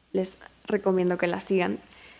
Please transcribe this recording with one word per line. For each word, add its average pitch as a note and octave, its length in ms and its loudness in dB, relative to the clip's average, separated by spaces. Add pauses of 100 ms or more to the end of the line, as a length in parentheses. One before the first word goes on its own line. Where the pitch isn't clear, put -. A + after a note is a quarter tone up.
(120)
les F#3+ 260 -2 (280)
recomiendo F#3 520 0
que F3+ 80 0
la F3+ 140 -2
sigan. F#3+ 400 0 (400)